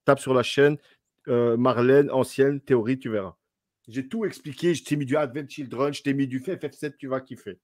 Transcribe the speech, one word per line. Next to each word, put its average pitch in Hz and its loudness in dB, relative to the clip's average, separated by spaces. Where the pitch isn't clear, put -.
tape 135 4
sur 131 -2
la 123 4
chaîne, 147 4
euh, 120 2
Marlène, 127 4
ancienne, 135 0
théorie, 127 0
tu 131 -10
verras. 98 -6
J'ai 123 -10
tout 220 -4
expliqué, 170 -2
je 139 -4
t'ai 147 -2
mis 143 -2
du 127 0
Advent 143 -2
Children, 135 -4
je 139 -12
t'ai 139 -2
mis 139 0
du 127 -6
F 131 -8
F 143 -8
sept, 147 -10
tu 139 -14
vas 131 -4
kiffer. 110 -16